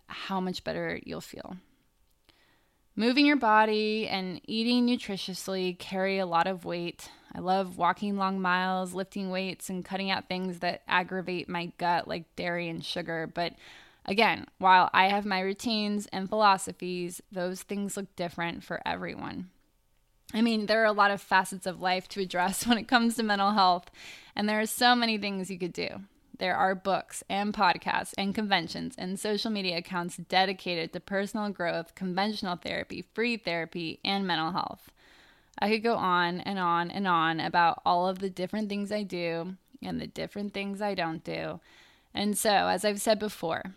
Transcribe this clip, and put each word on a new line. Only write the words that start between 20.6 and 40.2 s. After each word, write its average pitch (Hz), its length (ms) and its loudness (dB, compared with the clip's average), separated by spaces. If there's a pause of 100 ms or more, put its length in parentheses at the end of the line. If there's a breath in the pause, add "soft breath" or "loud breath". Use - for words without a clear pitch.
there 214 160 4
are 226 40 6
a 214 60 6
lot 202 200 6
of 196 100 -2
facets 190 440 2
of 170 140 -6
life 185 300 0
to 202 120 -6
address 185 460 0
<laughs> - 0 -
when 233 100 6
it 190 100 -6
comes 233 280 4
to 233 80 0
mental 202 280 4
health, 185 400 4 (440 loud breath)
and 208 140 0
there 214 100 2
are 220 60 0
so 247 300 4
many 226 240 2
things 196 320 -4
you 180 80 -8
could 180 120 -4
do. 175 160 -4 (520)
There 185 160 0
are 190 200 4
books - 540 -2
and 202 220 0
podcasts - 640 2
and 196 200 -2
conventions 180 600 -2
and 185 240 -6
social 214 300 -2
media 190 280 -2
accounts 175 400 -6
dedicated 185 760 0
to 180 60 -8
personal 202 500 -4
growth, 170 460 -4
conventional 190 600 -2
therapy, - 480 -8 (100)
free 233 220 0
therapy, 170 680 -4
and 196 220 0
mental 165 240 0
health. - 400 -6 (680 soft breath)
I 208 120 0
could 220 120 2
go 233 140 2
on 175 460 2
and 196 180 -4
on 175 320 2
and 196 160 -2
on 165 320 4
about 170 460 2
all 180 220 4
of 190 120 -2
the 196 100 -4
different 196 400 -4
things 202 220 -4
I 214 100 -2
do 175 540 -4 (260)
and 165 180 -4
the 156 60 -6
different 202 480 -8